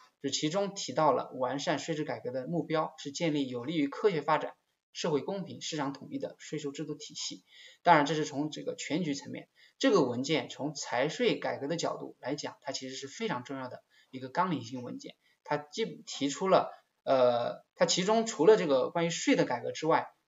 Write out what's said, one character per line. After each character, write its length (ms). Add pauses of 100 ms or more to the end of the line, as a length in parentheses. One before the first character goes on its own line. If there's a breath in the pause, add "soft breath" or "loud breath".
(220 soft breath)
就 80
其 180
中 260
提 200
到 180
了 200
完 260
善 200
税 160
制 100
改 160
革 100
的 160
目 160
标 340
是 160
建 220
立 140
有 160
利 120
于 120
科 220
学 120
发 160
展、 160 (380)
社 180
会 100
公 240
平、 160
市 160
场 160
统 180
一 80
的 200
税 200
收 120
制 140
度 100
体 200
系。 300 (380 loud breath)
当 140
然 100
这 80
是 100
从 260
这 120
个 140
全 260
局 100
层 180
面， 180 (300 soft breath)
这 120
个 140
文 180
件 260
从 240
财 380
税 280
改 200
革 80
的 100
角 220
度 220
来 160
讲， 260
它 100
其 160
实 60
是 140
非 180
常 160
重 160
要 100
的 140 (280 soft breath)
一 100
个 80
纲 240
领 100
性 220
文 160
件。 160 (260)
它 140
既 280 (220)
提 220
出 180
了， 240 (320 loud breath)
呃， 640 (100)
它 120
其 180
中 200
除 220
了 100
这 120
个 220
关 140
于 60
税 240
的 100
改 160
革 120
之 160
外， 180 (220)